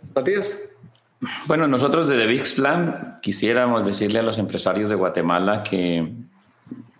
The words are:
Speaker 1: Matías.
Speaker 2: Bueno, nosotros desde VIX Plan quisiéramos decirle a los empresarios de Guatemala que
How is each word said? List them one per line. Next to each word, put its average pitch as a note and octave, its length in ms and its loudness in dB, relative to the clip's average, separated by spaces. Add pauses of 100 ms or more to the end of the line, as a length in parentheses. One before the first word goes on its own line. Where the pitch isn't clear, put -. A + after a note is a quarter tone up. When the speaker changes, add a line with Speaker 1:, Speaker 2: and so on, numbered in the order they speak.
(140)
Speaker 1:
Matías. G3 560 -2 (760)
Speaker 2:
Bueno, D#3 180 2
nosotros C#3+ 440 2
desde A#2+ 180 4
VIX B2+ 280 0
Plan D#3+ 640 0
quisiéramos A#2 640 2
decirle G#2 340 0
a - 20 2
los A2 160 -2
empresarios G#2 520 -2
de G#2 60 0
Guatemala F#2 680 0
que F2 480 0 (880)